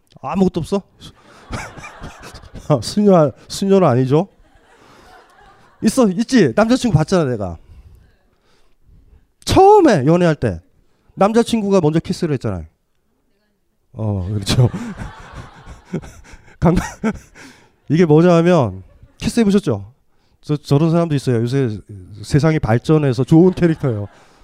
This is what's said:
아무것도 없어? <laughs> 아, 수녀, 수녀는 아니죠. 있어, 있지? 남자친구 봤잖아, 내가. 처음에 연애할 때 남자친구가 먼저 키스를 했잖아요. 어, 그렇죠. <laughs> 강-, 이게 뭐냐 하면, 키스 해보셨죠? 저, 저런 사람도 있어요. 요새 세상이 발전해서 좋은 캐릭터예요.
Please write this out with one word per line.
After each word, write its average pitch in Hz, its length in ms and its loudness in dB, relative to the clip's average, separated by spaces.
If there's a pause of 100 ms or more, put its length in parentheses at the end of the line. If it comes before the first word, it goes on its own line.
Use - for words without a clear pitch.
(220)
아무것도 180 380 -2
없어? 190 220 -6 (180)
<laughs> - 1200 -18 (500)
아, 143 140 0
수녀, 185 480 2 (160)
수녀는 196 400 0
아니죠. 131 400 0 (1600)
있어, 226 260 2
있지? 185 460 0
남자친구 220 400 0
봤잖아, 160 360 0
내가. 95 260 -8 (1900)
처음에 359 640 4
연애할 170 300 2
때 95 240 -4 (560)
남자친구가 202 640 0
먼저 156 180 0
키스를 170 340 -6
했잖아요. 98 320 -8 (1300)
어, 101 380 -4
그렇죠. 107 380 0 (800)
<laughs> - 1080 -18
강-, 170 160 2 (1160)
이게 165 160 2
뭐냐 165 300 4
하면, 151 480 0 (340)
키스 - 220 -4
해보셨죠? 156 520 0 (500)
저, 147 140 -6
저런 147 360 0
사람도 165 240 0
있어요. 127 260 -2
요새 120 380 -4 (440)
세상이 156 360 0
발전해서 131 640 0
좋은 170 300 4
캐릭터예요. 143 540 -2 (360)